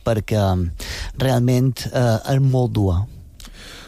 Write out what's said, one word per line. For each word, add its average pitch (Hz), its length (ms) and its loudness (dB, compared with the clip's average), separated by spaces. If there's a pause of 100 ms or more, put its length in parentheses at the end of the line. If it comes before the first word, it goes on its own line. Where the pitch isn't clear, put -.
perquè 110 380 0 (760)
realment, 127 760 2
eh, 123 400 2
és 135 80 4
molt 127 320 2
dura. 98 320 2 (840)